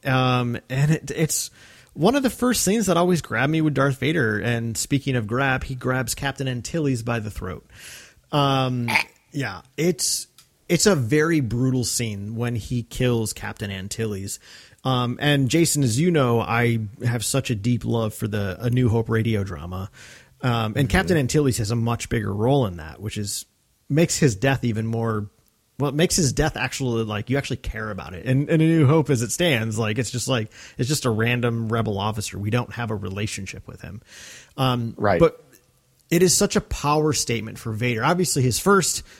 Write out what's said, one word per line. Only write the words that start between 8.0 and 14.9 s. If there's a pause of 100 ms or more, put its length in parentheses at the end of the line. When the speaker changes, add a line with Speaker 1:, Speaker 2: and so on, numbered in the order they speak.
Speaker 1:
Um, (420)
yeah, (160)
it's, (420)
it's
a
very
brutal
scene
when
he
kills
Captain
Antilles. (460)
Um,